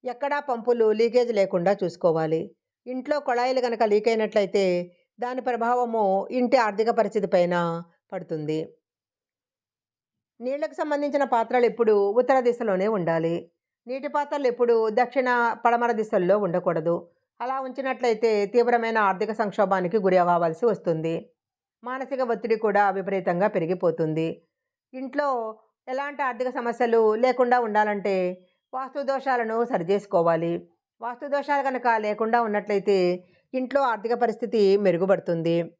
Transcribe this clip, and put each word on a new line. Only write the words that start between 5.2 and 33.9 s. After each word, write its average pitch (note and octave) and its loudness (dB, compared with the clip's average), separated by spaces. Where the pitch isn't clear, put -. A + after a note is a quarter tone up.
దాని B3+ -6
ప్రభావము A#3 0
ఇంటి B3 2
ఆర్థిక G#3+ 0
పరిస్థితి G#3 0
పైన F3 2
పడుతుంది. D#3 -6
నీళ్లకు D4 -6
సంబంధించిన D4 0
పాత్రలు A#3+ 2
ఎప్పుడూ G#3+ 2
ఉత్తర C4 4
దిశలోనే G#3+ 0
ఉండాలి. E3 0
నీటి C4 -8
పాత్రలు C#4+ -2
ఎప్పుడూ A#3+ 2
దక్షిణ, B3 0
పడమర A#3+ 2
దిశల్లో G3+ 2
ఉండకూడదు. E3+ 0
అలా B3+ -4
ఉంచినట్లయితే A#3+ -2
తీవ్రమైన A#3 2
ఆర్థిక F#3+ -2
సంక్షోభానికి F#3+ 0
గురి F#3 6
అవ్వాల్సి E3+ 0
వస్తుంది. E3 -2
మానసిక C4 -8
ఒత్తిడి A3 -2
కూడా G3+ 4
విపరీతంగా F#3 -2
పెరిగిపోతుంది. E3 -2
ఇంట్లో C4+ -4
ఎలాంటి C#4+ -6
ఆర్థిక B3 -4
సమస్యలు A#3 0
లేకుండా B3 2
ఉండాలంటే G#3 0
వాస్తు C4 -8
దోషాలను B3 -2
సరిచేసుకోవాలి. F3 0
వాస్తు A#3+ -10
దోషాలు C#4+ 0
కనుక B3 -4
లేకుండా A3 0
ఉన్నట్లయితే G#3 0
ఇంట్లో B3+ -2